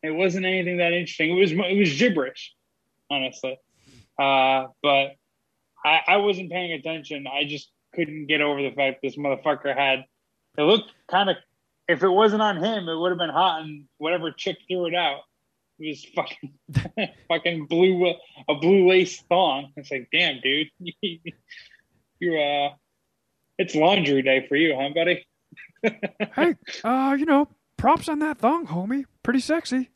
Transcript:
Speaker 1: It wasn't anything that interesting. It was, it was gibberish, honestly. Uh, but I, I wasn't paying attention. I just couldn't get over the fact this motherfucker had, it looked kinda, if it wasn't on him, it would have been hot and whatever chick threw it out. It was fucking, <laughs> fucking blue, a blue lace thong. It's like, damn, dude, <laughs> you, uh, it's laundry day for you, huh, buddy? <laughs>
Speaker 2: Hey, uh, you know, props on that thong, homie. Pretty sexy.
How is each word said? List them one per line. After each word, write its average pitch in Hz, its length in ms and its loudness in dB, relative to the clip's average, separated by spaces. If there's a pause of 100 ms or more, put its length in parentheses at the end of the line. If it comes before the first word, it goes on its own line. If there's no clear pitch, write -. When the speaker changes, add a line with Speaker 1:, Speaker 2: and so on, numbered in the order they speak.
Speaker 1:
It 156 100 -4
wasn't 185 360 0
anything 180 300 -2
that 170 160 2
interesting. 165 440 -2
It - 20 2
was, 190 120 4
it 185 260 0
was 180 220 4
gibberish, 165 540 -2 (560)
honestly. 131 480 -6 (600)
Uh, 131 500 2 (140)
but 139 340 2 (680)
I, 151 240 4
I 185 100 4
wasn't 190 340 0
paying 175 200 -6
attention. 151 560 -10
I 139 160 -4
just 147 260 -10 (240)
couldn't 151 340 -6
get 151 140 0
over 147 200 0
the 135 100 -4
fact 135 320 -2
this 135 140 -6
motherfucker 139 580 -2
had, 135 300 0 (520)
it 151 40 0
looked 208 300 4 (180)
kinda, 190 260 2 (520)
if 160 160 0
it 190 60 4
wasn't 214 320 4
on 202 220 0
him, 208 240 -4
it 165 80 -4
would 175 140 -2
have 180 100 -4
been 170 100 -2
hot 160 340 0
and 151 220 -14 (120)
whatever 165 340 -4
chick 185 260 -8 (120)
threw 180 160 -4
it 165 100 -4
out. 156 240 -2 (600)
It 156 100 -10
was 143 160 -12 (100)
fucking, - 1000 -6
<laughs> - 100 -20
fucking 165 380 -2
blue, 180 480 4 (340)
a 147 80 0
blue 180 320 6
lace 185 420 4
thong. 143 460 2
It's 139 160 -14
like, 127 200 -8
damn, 156 300 0
dude, 143 260 0 (120)
<laughs> 175 220 -14 (1200)
you, 170 200 -2
uh, 143 300 0 (880)
it's 185 180 -4
laundry 156 480 4
day 131 240 2
for 143 80 -2
you, 156 240 2
huh, 139 160 -2
buddy? 165 320 0 (560)
<laughs> 220 240 -4 (280)
Speaker 2:
Hey, 320 200 2 (280)
uh, 269 360 0
you 294 60 -2
know, 294 220 2 (280)
props 311 320 2
on 302 120 -2
that 302 180 -2
thong, 294 300 0
homie. 202 380 -4 (180)
Pretty 247 160 2
sexy. 262 560 -4